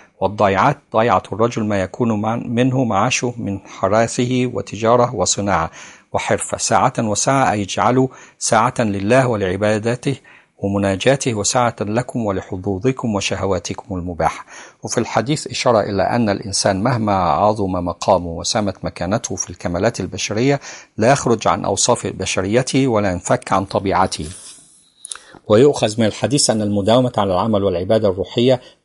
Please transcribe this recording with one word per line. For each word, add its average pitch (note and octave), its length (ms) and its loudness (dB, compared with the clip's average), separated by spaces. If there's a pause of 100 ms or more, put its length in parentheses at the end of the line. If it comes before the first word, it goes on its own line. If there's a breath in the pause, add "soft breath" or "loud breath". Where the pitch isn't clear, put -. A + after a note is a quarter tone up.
(220 loud breath)
والضيعات G#2 560 2 (160)
ضيعة A2 300 4 (100)
الرجل A2 300 0
ما G#2 180 0
يكون G#2+ 400 -2
مع-، A2 140 -2
منه B2+ 480 0
معاشه A#2 540 0
من G2+ 220 -4
حراثه B2 920 0
وتجارة A#2 640 0
وصناعة، F#2 560 0 (460 loud breath)
وحرفة. - 400 -2
ساعة A2 420 2
وساعة، B2 520 0
أي G#2+ 100 -2
اجعلوا A#2+ 460 2 (320 loud breath)
ساعة A#2 400 2
لله A2 480 2
ولعبادته G#2+ 880 0 (420 soft breath)
ومناجاته، G2+ 760 0
وساعة A2+ 480 0
لكم A2+ 440 -4
ولحظوظكم G2+ 920 -2
وشهواتكم F#2+ 800 -4
المباحة. E2+ 500 -4 (380 loud breath)
وفي - 140 -4
الحديث A#2 500 -2
إشارة A#2+ 320 2
إلى G2 240 0
أن A2+ 260 0
الإنسان G2 540 0
مهما A2 300 0
عظم F#2+ 580 2
مقامه F2 560 0
وسامت F2 580 -4
مكانته F#2 500 -4
في - 140 -8
الكمالات F2+ 500 -4
البشرية، G#2+ 600 -2 (380 loud breath)
لا A2 140 4
يخرج A#2+ 360 0
عن F2+ 180 0
أوصاف G2+ 420 0
بشريته G#2 800 0
ولا G#2 240 2
ينفك F#2 420 -2
عن G2 120 2
طبيعته. F#2+ 600 0 (1200 loud breath)
ويؤخذ A2+ 520 4
من A2+ 40 4
الحديث A2+ 440 0
أن A2 120 0
المداومة G#2+ 560 2
على G2+ 160 2
العمل G2 300 2
والعبادة G2+ 460 2
الروحية A#2+ 520 2 (240 loud breath)